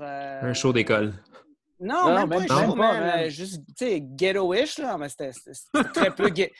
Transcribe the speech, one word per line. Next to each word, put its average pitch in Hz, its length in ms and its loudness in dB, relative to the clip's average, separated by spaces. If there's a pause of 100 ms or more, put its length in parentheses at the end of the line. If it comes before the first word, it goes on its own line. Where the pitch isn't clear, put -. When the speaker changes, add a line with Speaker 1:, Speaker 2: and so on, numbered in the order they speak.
Speaker 1:
euh, 139 400 -10 (100)
Speaker 2:
Un - 20 -2
show 127 220 0
d'école. 107 380 2 (720)
Speaker 1:
Non, 320 280 0
Speaker 3:
Non, - 40 6
Speaker 1:
même 190 140 2
Speaker 3:
même 180 180 0
Speaker 1:
pas 131 100 2
un - 20 6
Speaker 3:
pas, 156 80 4
Speaker 1:
show, - 80 2
man, - 260 2
Speaker 3:
man. 170 240 0
Speaker 1:
euh, 160 60 -2
juste, 170 380 -10
tu 147 40 -20 (140)
sais, 185 160 0
ghetto-ish, 185 800 0
là, 233 180 -4
mais 143 100 -8
c'était, 135 240 -10
c'était, - 220 -20
c'était - 340 0
très 226 260 2
peu 403 140 2
ghe-, 175 320 0